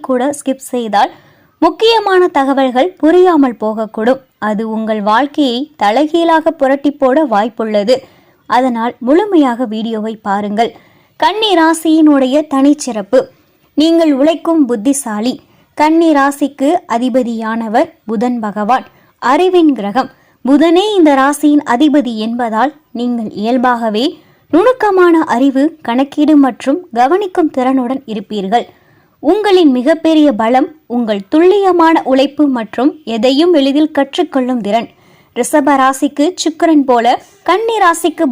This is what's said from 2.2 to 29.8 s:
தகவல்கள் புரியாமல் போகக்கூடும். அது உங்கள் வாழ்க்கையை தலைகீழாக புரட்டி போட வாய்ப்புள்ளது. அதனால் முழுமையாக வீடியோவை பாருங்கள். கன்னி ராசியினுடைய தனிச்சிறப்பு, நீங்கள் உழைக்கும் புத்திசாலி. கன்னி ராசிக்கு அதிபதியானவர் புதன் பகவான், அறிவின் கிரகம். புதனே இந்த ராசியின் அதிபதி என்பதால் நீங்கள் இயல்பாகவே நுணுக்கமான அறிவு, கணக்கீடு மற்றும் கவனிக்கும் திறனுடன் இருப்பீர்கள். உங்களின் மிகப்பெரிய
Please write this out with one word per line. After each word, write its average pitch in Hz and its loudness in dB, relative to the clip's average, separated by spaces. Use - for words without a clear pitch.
தகவல்கள் 269 0
புரியாமல் 320 2
போகக்கூடும். 220 -4
அது 214 -2
உங்கள் 220 -4
வாழ்க்கையை 254 0
தலைகீழாக 320 0
புரட்டி 277 -2
போட 277 0
வாய்ப்புள்ளது. 220 -2
அதனால் 240 -2
முழுமையாக 285 2
வீடியோவை 220 -6
பாருங்கள். 208 -2
கன்னி 403 -2
ராசியினுடைய 311 2
தனிச்சிறப்பு, 262 0
நீங்கள் 320 2
உழைக்கும் 330 0
புத்திசாலி. 233 -4
கன்னி 320 2
ராசிக்கு 277 -2
அதிபதியானவர் 226 -2
புதன் 240 -4
பகவான், 208 -2
அறிவின் 330 2
கிரகம். 214 -4
புதனே 330 2
இந்த 320 4
ராசியின் 294 0
அதிபதி 254 0
என்பதால் 233 -4
நீங்கள் 240 -6
இயல்பாகவே 233 -2
நுணுக்கமான 381 2
அறிவு, 269 0
கணக்கீடு 277 0
மற்றும் 262 -2
கவனிக்கும் 349 0
திறனுடன் 262 -2
இருப்பீர்கள். 208 -4
உங்களின் 370 2
மிகப்பெரிய 311 2